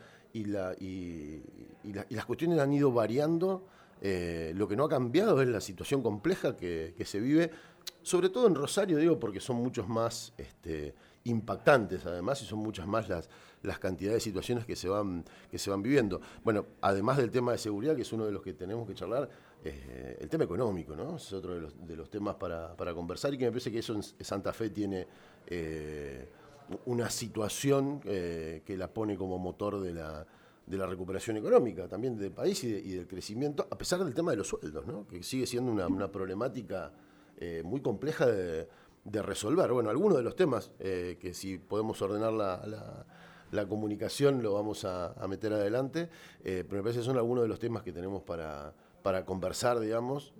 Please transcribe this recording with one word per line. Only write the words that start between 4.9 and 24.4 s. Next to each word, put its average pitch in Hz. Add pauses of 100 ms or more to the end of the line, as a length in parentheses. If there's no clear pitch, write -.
es 127
la 107
situación 110
compleja 123
que, 82
que -
se 101
vive, 156 (520)
sobre 180
todo 233
en 180
Rosario, 151
digo, 160
porque 101
son 123
muchos 120
más, 113
este, 73 (300)
impactantes 107
además, 90
y -
son 107
muchas 107
más 101
las, 85 (320)
las 92
cantidades 95
de 110
situaciones 110
que 90
se 87
van, 98 (260)
que 90
se -
van 98
viviendo. 110 (240)
Bueno, 107 (160)
además 101
del 123
tema 123
de 120
seguridad, 113
que 123
es -
uno 110
de 104
los 95
que 92
tenemos 101
que 95
charlar, 117 (340)
eh, 65
el -
tema 160
económico, 92
¿no? 135
Es -
otro 92
de 85
los, 78
de 82
los 80
temas 104
para, 85
para 87
conversar, 87
y 139
que 123
me 113
parece 113
que 110
eso 120
en 101
Santa 95